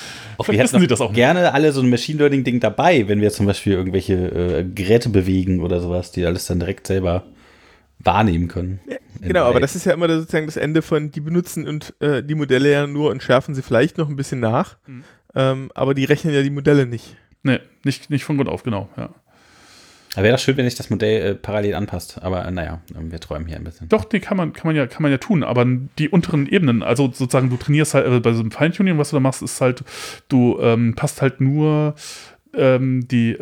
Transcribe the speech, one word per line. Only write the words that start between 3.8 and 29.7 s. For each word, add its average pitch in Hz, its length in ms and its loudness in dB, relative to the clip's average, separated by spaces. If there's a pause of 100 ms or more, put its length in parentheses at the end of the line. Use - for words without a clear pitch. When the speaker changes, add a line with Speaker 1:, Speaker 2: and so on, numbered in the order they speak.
Speaker 1:
äh, 87 500 -2
Geräte 98 460 0
bewegen 95 520 2
oder 87 180 -2
sowas, 87 320 -4
die 90 140 -4
alles 87 220 -2
dann 87 120 -2
direkt 87 260 -6
selber 92 380 -2 (760)
wahrnehmen 87 500 2
können. 92 380 -6
Speaker 3:
Ja, - 100 -10 (240)
Speaker 1:
In 101 80 -8
Speaker 3:
genau, 151 160 2
aber 123 80 4
Speaker 1:
Live. - 80 4
Speaker 3:
das 135 140 -2
ist 180 100 -8
ja 180 80 4
immer 170 140 2
sozusagen 160 380 0
das 156 120 -8
Ende 156 240 2
von, 151 300 -2
die 156 100 -8
benutzen 165 460 -2
und, 151 340 -8
äh, 143 200 0
die 147 140 -4
Modelle 143 340 2
ja 143 160 4
nur 143 240 0
und 127 140 -4
schärfen 135 320 0
sie 131 80 -6
vielleicht 127 340 2
noch 156 120 -4
ein 143 80 -6
bisschen 135 240 -6
nach, 117 440 -2
Speaker 2:
Mhm. 131 180 -20 (300)
Speaker 3:
ähm, 135 400 -2
aber 135 200 0
die 135 120 0
rechnen 147 280 0
ja 139 100 2
die 139 60 0
Modelle 143 360 2
nicht. 120 300 -12 (260)
Speaker 2:
Nee, 127 180 0 (240)
nicht, - 260 -4
nicht 143 140 -2
von 156 120 -4
Grund 135 140 0
auf, 87 140 -6
genau, 104 340 -6
ja. 117 120 -10 (1080)
Speaker 1:
Da 95 60 0
wäre 107 80 6
das 123 100 2
schön, 135 160 0
wenn 131 80 0
sich 120 80 0
das - 160 -12
Modell, 107 320 0 (120)
äh, - 20 -4
parallel 104 400 -4
anpasst. - 480 -8
Aber, 92 200 -4
äh, 87 60 -8
naja, 82 320 -6 (180)
ähm, 80 120 -10
wir 82 80 -12
träumen 78 280 -10
hier 80 80 -10
ein 76 80 -12
bisschen. 82 240 -14
Speaker 2:
Doch, 214 160 2
die - 160 -2
kann - 160 -4
man, 170 160 -2
kann - 140 -16
man 160 100 0
ja, 139 120 0
kann - 160 -6
man 147 80 2
ja 135 80 0
tun. 165 240 0
Aber 123 200 0 (360)
die 151 100 0
unteren 160 380 2
Ebenen, 131 340 2
also 123 240 2
sozusagen, 131 460 0
du 123 60 -2
trainierst 147 360 0
halt, 135 140 2
äh, 123 120 2
bei 117 140 2
so 113 60 0
einem 110 100 -2
Feintuning, 170 480 0
was 147 140 -2
du 151 60 0
da - 20 2
machst, - 240 0
ist - 180 -6
halt, 127 220 0 (440)